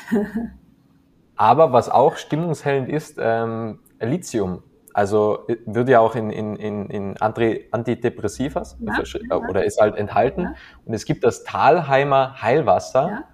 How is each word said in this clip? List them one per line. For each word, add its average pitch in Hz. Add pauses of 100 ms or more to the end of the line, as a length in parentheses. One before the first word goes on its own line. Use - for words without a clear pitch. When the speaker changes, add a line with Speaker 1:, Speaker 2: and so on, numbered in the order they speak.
(100)
Speaker 1:
<laughs> 208 (800)
Speaker 2:
Aber 123
was 120
auch 143
stimmungshellend 147
ist, 151
ähm, 113 (220)
Lithium. 101 (320)
Also, 104
äh, 120 (100)
wird 117
ja 120
auch 110
in, 110
in, 107
in, 104
in 98
Antri-, 110
Antidepressivas 117
Speaker 1:
Ja, 214
Speaker 2:
verschri-, -
Speaker 1:
ja. -
Speaker 2:
oder -
ist -
halt 110
enthalten. 107
Speaker 1:
Ja. - (320)
Speaker 2:
Und 113
es 104
gibt -
das -
Thalheimer 135
Heilwasser, 127
Speaker 1:
Ja. 214